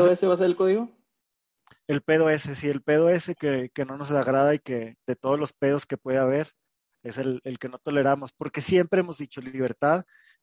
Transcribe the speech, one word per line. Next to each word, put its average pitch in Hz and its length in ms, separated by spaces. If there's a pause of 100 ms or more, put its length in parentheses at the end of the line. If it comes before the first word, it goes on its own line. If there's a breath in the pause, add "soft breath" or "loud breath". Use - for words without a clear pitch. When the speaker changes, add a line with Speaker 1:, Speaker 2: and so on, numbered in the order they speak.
Speaker 1:
hace 180 80
Speaker 2:
ese 185 140
va 180 60
a 175 40
ser 185 100
el 175 80
código? 202 400 (920)
Speaker 1:
El 143 140
pedo 160 280
ese, 143 260
sí, 147 120
el 139 160
pedo 156 260
ese 175 260
que, 135 380
que 143 120
no 135 120
nos 143 140
agrada 139 420
y 147 60
que 117 380 (100)
de 127 80
todos 139 240
los 147 140
pedos 139 320
que 135 120
puede 131 220
haber, 139 320 (520)
es 117 140
el, 131 280
el 127 140
que 127 100
no 127 100
toleramos, 139 540
porque 143 280
siempre 185 380
hemos 175 180
dicho 139 240
libertad 131 640 (380 soft breath)